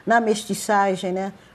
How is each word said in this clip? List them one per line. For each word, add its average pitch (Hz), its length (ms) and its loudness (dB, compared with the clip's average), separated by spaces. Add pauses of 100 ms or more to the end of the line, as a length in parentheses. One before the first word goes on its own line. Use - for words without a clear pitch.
na 226 160 4
mestiçagem, 202 920 0
né? 190 200 -4 (220)